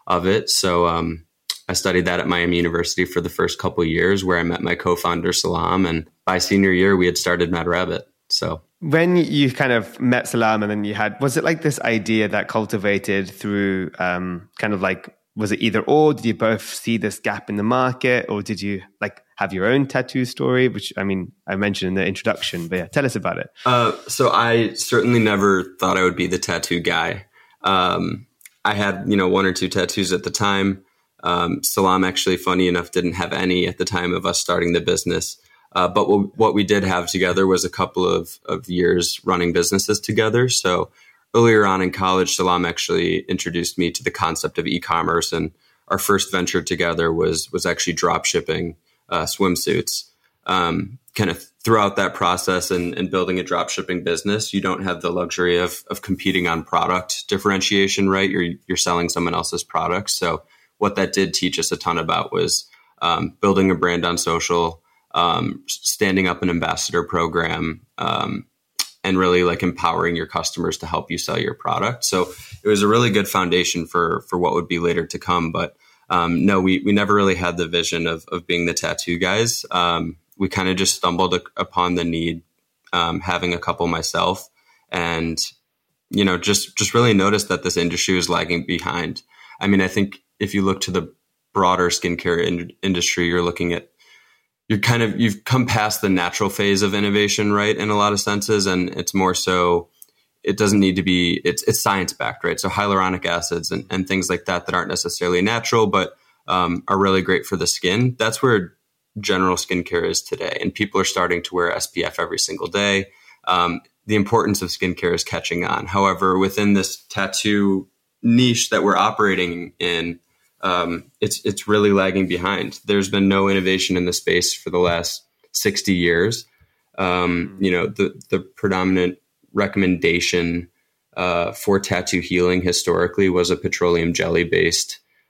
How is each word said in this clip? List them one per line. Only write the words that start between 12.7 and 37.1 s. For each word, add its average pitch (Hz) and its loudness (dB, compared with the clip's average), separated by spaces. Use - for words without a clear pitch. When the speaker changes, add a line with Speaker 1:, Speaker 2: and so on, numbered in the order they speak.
Speaker 2:
through, 98 -2
um, 90 -4
kind 107 -2
of, 92 -2
like, 95 -2
was 110 -2
it - -2
either 113 0
or? 151 4
Did 110 -6
you 113 2
both 110 0
see - -4
this 104 -4
gap 104 -6
in 104 -4
the 104 -2
market, 127 0
or 104 -4
did 95 -6
you, 101 -6
like, 101 -6
have 95 -4
your 95 -2
own 135 2
tattoo 127 -2
story, 127 0
which, - -8
I 98 -4
mean, 95 -4
I 95 -4
mentioned 98 -2
in 92 -2
the 95 0
introduction, 90 -4
but 90 -4
yeah, 85 -6
tell 139 0
us 120 -2
about 87 -4
it. - -10
Speaker 1:
Uh, 120 2
so - 2
I 117 2
certainly 120 2
never 101 2
thought 92 2
I 92 2
would 90 2
be 87 -2
the 87 -2
tattoo 85 -2
guy. 85 -2
Um, 90 0
I 104 0
had, 101 -2
you 104 2
know, 92 2
one 95 2
or 92 2
two 90 -2
tattoos 90 -2
at 90 -2
the - -6
time. 98 0
Um, 87 -2
Salam, 92 2
actually, 92 0
funny 90 2
enough, 87 0
didn't 87 0
have 90 -4
any 90 0
at - -6
the 95 -2
time 90 -2
of 87 -2
us 90 0
starting 87 0
the 85 2
business. - -2
Uh, 92 2
but 101 2
w-, 101 2
what 110 4
we 104 2
did 101 2
have 90 0
together 92 2